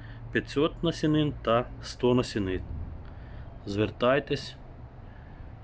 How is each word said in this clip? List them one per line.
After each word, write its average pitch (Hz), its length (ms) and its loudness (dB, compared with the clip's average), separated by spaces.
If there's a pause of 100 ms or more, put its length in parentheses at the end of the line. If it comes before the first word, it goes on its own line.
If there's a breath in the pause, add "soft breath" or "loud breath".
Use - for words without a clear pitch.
(320 loud breath)
п'ятсот - 520 2
насінин 151 580 4
та 117 240 4 (160)
сто - 340 4
насінин. 101 460 2 (1040 loud breath)
Звертайтесь. 123 880 2 (1080 loud breath)